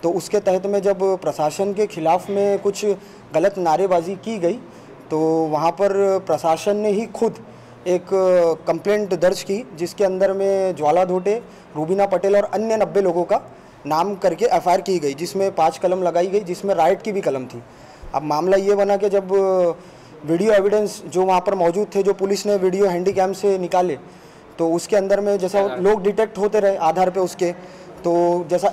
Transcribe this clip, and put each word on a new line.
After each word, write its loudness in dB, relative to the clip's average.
तो 0
उसके -2
तहत 0
में 0
जब 0
प्रशासन -2
के 0
ख़िलाफ़ -2
में 0
कुछ -2
गलत 2
नारेबाजी 0
की -8
गई 0
तो -2
वहाँ 0
पर 2
प्रशासन 0
ने 0
ही -2
खुद -2
एक 0
complaint 0
दर्ज 0
की, -6
जिसके -2
अंदर 2
में 0
ज्वाला 2
धोटे, -2
रूबीना 0
पटेल 2
और 4
अन्य -2
नब्बे 0
लोगों 2
का 0
नाम 0
करके -2
एफ़आईआर 2
की -2
गई, -2
जिसमें -4
पाँच 2
कलम 0
लगाई 2
गई, 0
जिसमें -4
riot 2
की -6
भी -2
कलम -2
थी। -16
अब -2
मामला 0
ये 2
बना 2
कि 0
जब 0
वीडियो 2
evidence 0
जो -2
वहाँ 2
पर -2
मौजूद 0
थे, 2
जो 2
पुलिस -2
ने 2
वीडियो 2
handicam 0
से 0
निकाले, 0
तो 0
उसके 0
अंदर 2
में 0
जैसा 0
लोग 2
detect 0
होते 2
रहे 2
आधार 2
पे -2
उसके, -2
तो 2
जैसा 2